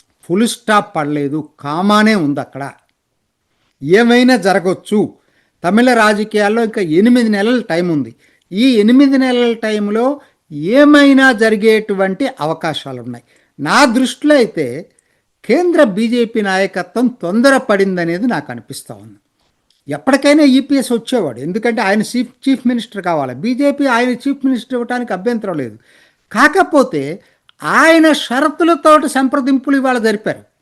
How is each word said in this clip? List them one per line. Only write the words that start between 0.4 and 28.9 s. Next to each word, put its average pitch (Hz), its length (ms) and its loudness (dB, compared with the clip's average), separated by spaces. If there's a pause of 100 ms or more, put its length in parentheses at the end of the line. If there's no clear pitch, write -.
స్టాప్ 208 420 -2
పడలేదు, 147 580 -6 (120)
కామానే 208 540 0
ఉంది 143 260 -2
అక్కడ. 131 240 -12 (1200)
ఏమైనా 240 540 2
జరగవచ్చు. 185 640 -2 (640)
తమిళ 220 300 2
రాజకీయాల్లో 214 680 0
ఇంకా 220 180 -4 (100)
ఎనిమిది 233 360 4
నెలల 214 320 0
టైం 175 300 -4
ఉంది. 131 220 -4 (380)
ఈ 208 240 0
ఎనిమిది 262 440 4
నెలల 247 360 0
టైంలో 214 520 -2 (640)
ఏమైనా 277 600 6
జరిగేటువంటి 214 920 0 (140)
అవకాశాలు 151 640 -6
ఉన్నాయి. 120 220 -14 (340)
నా 165 260 0
దృష్టిలో 262 500 0
అయితే 180 320 0 (800)
కేంద్ర 330 400 2
బీజేపీ 226 560 -2
నాయకత్వం 190 680 -2 (140)
తొందరపడిందనేది 196 1080 0
నాకు 180 240 -4
అనిపిస్తూ 120 440 -16
ఉంది. 104 240 -20 (720)
ఎప్పటికైనా 277 640 0
ఈపీఎస్ 269 420 0
వచ్చేవాడు, 190 480 -4
ఎందుకంటే 220 420 -4
ఆయన 202 200 0
చీఫ్, 240 280 -6 (100)
చీఫ్ 269 260 -2
మినిస్టర్ 233 360 -6
కావాలి. 147 320 -4
బీజేపీ 262 520 -2
ఆయన 247 240 0
చీఫ్ 277 340 -6
మినిస్టర్ 262 300 -4
ఇవ్వడానికి 240 380 -6
అభ్యంతరం 202 440 -4
లేదు. 117 200 -8 (560)
కాకపోతే 277 680 2 (720)
ఆయన 320 380 6
షరతులతోటి 311 960 0